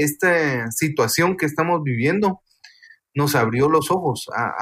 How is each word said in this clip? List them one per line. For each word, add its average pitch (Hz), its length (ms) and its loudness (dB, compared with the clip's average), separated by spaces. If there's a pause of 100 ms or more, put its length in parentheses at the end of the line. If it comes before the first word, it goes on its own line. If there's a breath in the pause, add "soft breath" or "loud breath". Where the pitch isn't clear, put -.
esta 147 680 0
situación 156 680 0
que 165 80 -2
estamos 160 380 -2
viviendo 165 580 0 (760 soft breath)
nos 147 200 0
abrió 120 340 2
los 156 220 2
ojos 170 340 -2 (100)
a, 113 140 -2 (120)